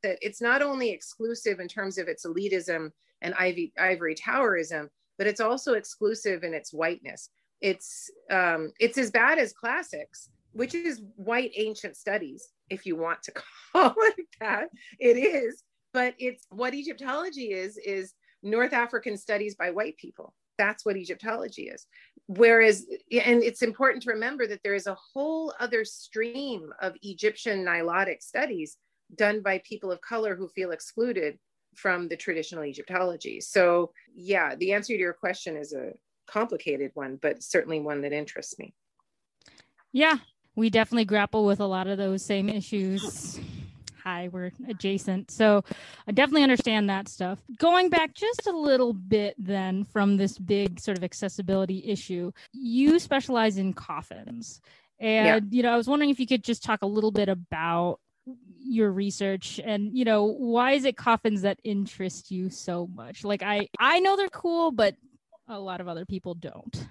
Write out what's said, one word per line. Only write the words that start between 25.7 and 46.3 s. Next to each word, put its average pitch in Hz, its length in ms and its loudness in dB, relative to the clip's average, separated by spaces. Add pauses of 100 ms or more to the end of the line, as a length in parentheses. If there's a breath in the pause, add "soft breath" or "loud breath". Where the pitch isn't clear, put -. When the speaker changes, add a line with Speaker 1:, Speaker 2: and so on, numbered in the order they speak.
Speaker 1:
stream 233 840 -8 (100)
of 185 200 -4
Egyptian 202 640 -2
Nilotic 170 560 0
studies 214 560 -4 (380)
done 208 260 2
by 190 260 -2
people 202 240 -8
of 180 100 -6
color 220 340 -4
who 185 140 -10
feel 185 220 -6
excluded 185 680 -4 (380)
from 175 320 -2
the 160 100 -6
traditional 160 460 -6
Egyptology. 165 800 -4
So 175 500 4 (240 soft breath)
yeah, 175 400 0
the 180 180 0
answer 208 200 -2
to 196 60 -2
your 175 140 0
question 180 440 -6
is 147 160 -10
a 135 180 -8 (360)
complicated 151 640 -2
one, 135 280 -8
but 151 220 -2
certainly 160 360 0
one 147 220 -4
that 143 120 -4
interests - 460 -8
me. - 140 -16 (1160 soft breath)
Speaker 2:
Yeah, 302 260 4 (380)
we 226 140 4
definitely 226 360 4
grapple 208 400 2
with 196 140 4
a 202 60 0
lot 190 220 -2
of 196 100 -2
those 190 260 -2
same 202 260 0
issues. 196 880 -4 (640 loud breath)
Hi, 180 280 -6
we're 180 200 -6 (160)
adjacent. 196 600 -4
So 208 340 6 (440 loud breath)
I 208 40 -4
definitely 277 320 6